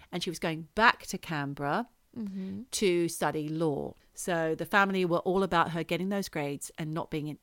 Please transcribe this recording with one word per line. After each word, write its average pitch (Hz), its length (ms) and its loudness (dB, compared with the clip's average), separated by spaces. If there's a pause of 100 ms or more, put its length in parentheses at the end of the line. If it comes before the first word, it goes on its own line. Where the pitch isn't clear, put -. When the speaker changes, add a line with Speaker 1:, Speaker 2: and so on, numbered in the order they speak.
(100)
Speaker 1:
and 175 120 -4
she 185 80 -4
was 160 80 -8
going 160 360 -4
back - 320 4
to - 120 -6
Canberra 147 720 -2 (260)
Speaker 2:
Mm-hmm. 196 580 -8
Speaker 1:
to 175 360 2
study 156 400 -2
law. 156 460 -2 (200)
So 165 400 0
the 160 120 -4
family 196 400 4
were 170 140 2
all 190 220 2
about 175 280 4
her 165 120 -2
getting 175 280 -2
those 202 180 -2
grades 143 480 -4
and 156 160 -6
not 165 180 -4
being, 151 320 -4